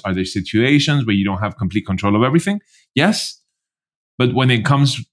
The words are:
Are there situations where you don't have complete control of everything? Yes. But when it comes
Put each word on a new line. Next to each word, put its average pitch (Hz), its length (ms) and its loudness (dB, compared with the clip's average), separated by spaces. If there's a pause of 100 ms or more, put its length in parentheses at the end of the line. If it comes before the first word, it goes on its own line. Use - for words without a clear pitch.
Are 95 80 -2
there 92 120 -2
situations 135 800 0
where 107 100 0
you 98 100 2
don't 95 140 -2
have 104 180 -4
complete 98 280 -4
control 101 300 0
of 113 80 2
everything? 170 380 0 (340)
Yes. 180 460 -2 (760)
But 123 160 0
when 127 180 2
it 113 120 0
comes 139 500 2